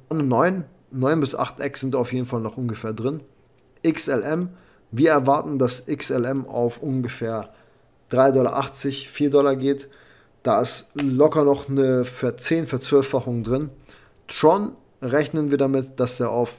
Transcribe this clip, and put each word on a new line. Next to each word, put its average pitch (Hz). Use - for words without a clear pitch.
Eine 156
neun. 147
Neun 135
bis 131
acht -
X 135
sind 131
auf 123
jeden 127
Fall 123
noch 110
ungefähr 113
drin. 127
X 160
L 127
M. 165
Wir 143
erwarten, 143
dass 123
X 139
L 127
M 135
auf 120
ungefähr 120
drei 131
Dollar 131
achtzig, 135
vier 147
Dollar 139
geht. 139
Da 110
ist -
locker 147
noch 143
eine 131
für 123
zehn, 160
für 127
zwölffachung 127
drin. 135
Tron 190
rechnen 147
wir 139
damit, 135
dass 120
er 120
auf 117